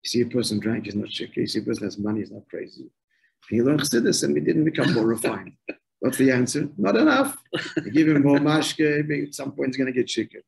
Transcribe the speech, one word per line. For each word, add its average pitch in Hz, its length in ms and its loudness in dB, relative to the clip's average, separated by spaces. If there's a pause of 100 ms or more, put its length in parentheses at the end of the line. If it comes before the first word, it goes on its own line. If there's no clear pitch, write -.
You - 20 -8
see 120 120 0
a 117 60 0
person 110 340 -2
drank, 107 240 -4
he's 101 100 -12
not 104 140 -6
shikr. - 280 -10
You - 120 -2
see - 100 -4
a 104 40 -4
person 107 220 -4
has 98 140 -8
money, 107 220 -4
he's - 100 -10
not 104 180 -20
crazy. - 400 -14 (640)
And 107 60 0
you 120 80 4
learn 147 140 2
chassidus, - 440 2
and 143 120 0
we 147 60 0
didn't 156 240 2
become 151 300 0
more 113 100 2
refined. 113 500 -2 (140)
<laughs> - 60 -12 (240)
What's 131 180 0
the 135 140 6
answer? 127 380 0 (100)
Not - 180 2
enough. 277 400 4 (480)
You - 60 -8
give 156 180 4
him 147 140 4
more 143 160 6
mashke, 151 400 2
maybe 147 460 0
at 143 100 -14
some 139 160 -8
point 139 200 -4
he's 127 60 -8
gonna 131 140 0
get 120 160 0
shikr. - 420 -6